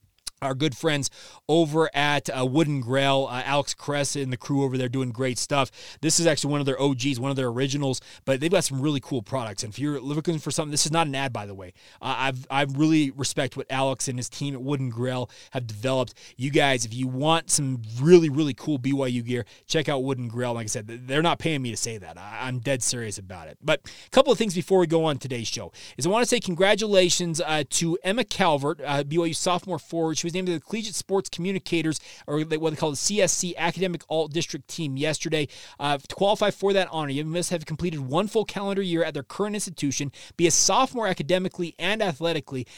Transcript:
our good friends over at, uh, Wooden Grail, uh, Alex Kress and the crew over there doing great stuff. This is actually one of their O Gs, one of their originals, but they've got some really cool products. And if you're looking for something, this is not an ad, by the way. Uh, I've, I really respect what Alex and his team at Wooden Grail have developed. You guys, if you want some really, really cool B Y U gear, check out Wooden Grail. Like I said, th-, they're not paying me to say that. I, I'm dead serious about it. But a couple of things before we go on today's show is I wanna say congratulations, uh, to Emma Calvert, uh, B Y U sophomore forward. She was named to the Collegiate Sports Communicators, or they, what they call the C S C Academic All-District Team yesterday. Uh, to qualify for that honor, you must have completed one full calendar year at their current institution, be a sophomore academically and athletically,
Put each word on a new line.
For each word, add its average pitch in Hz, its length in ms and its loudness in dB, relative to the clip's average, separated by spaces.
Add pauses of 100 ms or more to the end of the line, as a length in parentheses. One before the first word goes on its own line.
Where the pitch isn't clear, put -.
(440)
our 135 120 -2
good 135 200 0
friends 147 360 -2 (360)
over 160 480 4
at, 143 400 2
uh, 131 80 0
Wooden 139 380 2
Grail, 135 480 2
uh, 123 160 -6
Alex 143 300 0
Kress 143 400 -2
and 131 180 -4
the 123 40 -4
crew 139 260 0
over 131 120 0
there 127 140 0
doing 127 220 -2
great 123 260 -2
stuff. 139 320 0 (320)
This 160 180 2
is 170 60 4
actually 143 260 4
one 147 80 0
of 139 60 -2
their 135 160 0
O 139 140 4
Gs, 123 240 0
one 135 100 -2
of 135 80 -2
their 127 120 0
originals, 131 520 0 (240)
but 135 140 2
they've 156 100 0
got 180 140 4
some 135 180 -2
really 151 180 0
cool 131 220 -4
products. 110 400 -6
And 107 100 -10
if 98 60 -14
you're 143 240 -2
looking 151 380 -2
for 156 100 -6
something, 151 220 -2
this 147 160 0
is 147 40 -2
not 165 140 2
an 139 80 -2
ad, 135 180 -2
by 107 140 -6
the 101 80 -12
way. 95 200 -14 (280)
Uh, 131 160 -4
I've, 131 320 -2
I 139 140 2
really 147 480 2
respect 135 440 -4
what 135 140 -8
Alex 131 380 -2
and 127 100 -4
his 123 120 -6
team 143 260 -6
at 123 80 -10
Wooden 135 260 -2
Grail 123 400 -4 (220)
have 127 160 -6
developed. 131 480 -2 (220)
You 131 120 -4
guys, 139 360 4
if 110 100 -8
you 131 120 -2
want 151 440 2
some 131 320 0 (180)
really, 165 280 10
really 143 260 0
cool 151 240 -2
B 135 140 0
Y 135 120 0
U 123 160 0
gear, 120 240 -4 (220)
check 160 220 0
out 135 140 0
Wooden 127 240 -2
Grail. 120 260 -4
Like 117 100 -4
I 110 60 -6
said, 110 180 -6
th-, 117 160 -14
they're 135 180 0
not 165 160 2
paying 156 240 -2
me 123 80 -4
to 107 80 -6
say 113 220 -6
that. 85 180 -16
I, 107 300 -10
I'm 127 100 -4
dead 127 240 -2
serious 117 380 -4
about 90 280 -14
it. 78 140 -18
But 151 240 0
a - 240 -20
couple 269 220 6
of 185 80 2
things 208 160 0
before 185 240 2
we 175 80 4
go 160 180 2
on 147 140 0
today's 123 280 -6
show 98 240 -8 (260)
is 135 100 0
I - 20 4
wanna 226 160 4
say 240 140 2
congratulations, 185 1000 2
uh, 151 280 0
to 170 340 0
Emma 220 200 0
Calvert, 147 600 2
uh, 143 200 0
B 151 160 0
Y 170 80 2
U - 80 -2
sophomore 180 420 -2
forward. 160 400 -4
She - 80 -4
was 170 60 -4
named 185 160 -2
to 175 60 0
the 156 80 -4
Collegiate 214 340 -6
Sports 190 320 -2
Communicators, 170 720 -2 (260)
or 156 200 -2
they, 160 100 -2
what 160 140 -2
they 156 80 -2
call 160 140 0
the 139 40 -6
C 202 260 0
S 175 120 4
C 156 240 -2
Academic 175 500 -2
All-District 156 580 -2
Team 143 300 -6
yesterday. 151 540 0 (280)
Uh, 143 200 0
to - 180 -14
qualify 202 360 4
for 196 200 0
that 190 180 4
honor, 151 220 -2
you 147 140 -2
must 165 240 -2
have 165 160 -4
completed 160 340 -4
one 151 300 0
full 208 160 0
calendar 196 360 -2
year 170 220 2
at 160 100 0
their 143 100 -6
current 208 320 -4
institution, 143 540 -4 (280)
be 170 100 6
a 156 40 4
sophomore 226 540 4
academically 180 720 0
and 202 240 -2
athletically, 160 640 -2 (120)